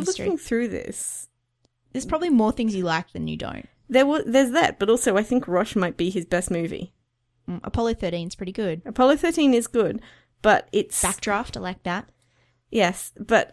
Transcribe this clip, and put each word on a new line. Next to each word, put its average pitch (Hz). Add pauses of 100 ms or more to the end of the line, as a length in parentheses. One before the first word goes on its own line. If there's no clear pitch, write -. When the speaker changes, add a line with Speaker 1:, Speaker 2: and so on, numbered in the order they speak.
Speaker 1:
history. 370
Speaker 2:
looking 349
through 240
this, - (640)
Speaker 1:
There's 262
probably 330
more 220
things 220
you 185
like 165
than 160
you 156
don't. - (240)
Speaker 2:
There 262
wa-, 294
there's 247
that, 320
but 196
also 226
I 214
think 254
Rush 180
might 180
be 175
his 185
best 180
movie. 170 (560)
Speaker 1:
Mm, 175
Apollo 233
thirteen's 170
pretty 190
good. 180
Speaker 2:
Apollo 262
thirteen 294
is 233
good, 220 (440)
but -
it's -
Speaker 1:
Backdraft, 202
I -
like 185
that. 180 (640)
Speaker 2:
Yes, 185
but 214